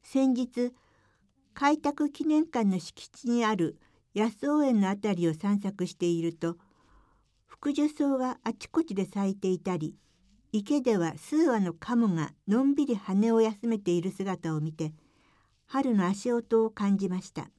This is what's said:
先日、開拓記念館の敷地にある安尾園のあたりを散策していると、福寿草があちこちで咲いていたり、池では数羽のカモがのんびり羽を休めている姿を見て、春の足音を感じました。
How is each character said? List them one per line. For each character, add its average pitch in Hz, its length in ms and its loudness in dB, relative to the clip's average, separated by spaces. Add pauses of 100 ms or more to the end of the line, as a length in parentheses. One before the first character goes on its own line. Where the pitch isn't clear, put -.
先 269 320 2
日、 247 380 -2 (800)
開 294 260 2
拓 294 320 -2
記 285 140 -8
念 302 220 2
館 240 200 -2
の 185 120 2
敷 - 320 -14
地 - 180 -10
に 240 160 2
あ 214 120 0
る 170 220 -2 (360)
安 220 340 -2
尾 302 140 2
園 247 180 4
の 190 80 2
あ 202 80 -2
た 202 160 -2
り 175 160 0
を 156 60 0
散 202 260 0
策 190 260 -4
し - 80 -12
て 180 120 -2
い 170 160 0
る 165 100 -2
と、 170 240 -4 (920)
福 - 260 -6
寿 294 160 0
草 285 280 0
が 254 280 -4
あ 233 80 -4
ち - 160 -14
こ 330 160 0
ち 202 100 -8
で 190 100 -2
咲 196 260 -2
い 196 40 -4
て 196 140 -4
い 185 100 0
た 180 180 -4
り、 156 180 -4 (580)
池 240 280 0
で 240 160 2
は 165 220 0
数 - 180 -6 (140)
羽 220 100 2
の 170 140 0
カ 233 220 -4
モ 233 120 4
が 160 240 0 (140)
の 226 180 2
ん 277 100 4
び 285 120 0
り 247 80 0
羽 208 380 0
を 226 80 4
休 220 260 0
め 226 120 0
て 196 120 -2
い 175 100 2
る 185 100 -4
姿 180 440 -4
を 151 60 -2
見 160 120 -4
て、 156 200 -6 (760)
春 269 280 0
の 185 120 4
足 202 240 -2
音 226 340 2
を 220 60 -2
感 202 260 0
じ 196 120 -2
ま 185 120 -2
し - 120 -20
た。 - 260 -10